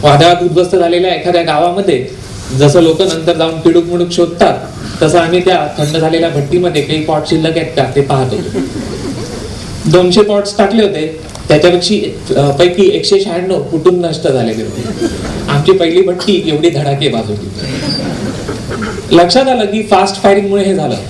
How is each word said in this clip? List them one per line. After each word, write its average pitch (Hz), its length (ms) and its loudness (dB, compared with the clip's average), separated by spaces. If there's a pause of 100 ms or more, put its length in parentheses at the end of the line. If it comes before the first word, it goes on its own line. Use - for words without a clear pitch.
वादळात 170 360 4
उद्ध्वस्त 175 320 2
झालेल्या 175 400 2
एखाद्या 175 260 0
गावामध्ये 165 760 0 (380)
जसं 143 220 6
लोक 160 220 4
नंतर 165 360 0
जाऊन 160 220 -2
पिडूक 170 260 4
मिडूक 175 260 -2
शोधतात, 165 460 0 (460)
तसं 170 160 4
आम्ही 175 260 0
त्या 170 220 2 (100)
थंड 156 200 -2
झालेल्या 165 320 0
भट्टीमध्ये 151 520 0
काही 151 240 -2
पॉट 151 240 0
शिल्लक 160 280 0
आहेत 160 180 -4
का 135 80 2 (120)
ते 143 60 2
पाहत 135 320 0
होतो. - 260 -4 (1300)
दोनशे 180 360 4
पॉट्स 202 360 0
टाकले 220 260 2
होते, 160 360 -2 (280)
त्याच्यापेक्षा, 175 480 4 (460)
अ, 143 100 2
पैकी 180 440 2
एकशे 196 280 2
शहाण्णव 180 480 -2
फुटून 175 340 2
नष्ट 165 220 -4
झालेले 113 360 -2
होते. 123 420 -6 (440)
आमची 151 220 2
पहिली 180 300 2
भट्टी 180 440 0
एवढी 160 240 2
धडाकेबाज 139 580 -2
होती. 101 220 -6 (1700)
लक्षात 196 320 4
आलं 240 180 2
की 208 180 -2
फास्ट 196 380 0
फायरिंगमुळे 196 420 2
हे 190 120 0
झालं. 139 200 -2 (140)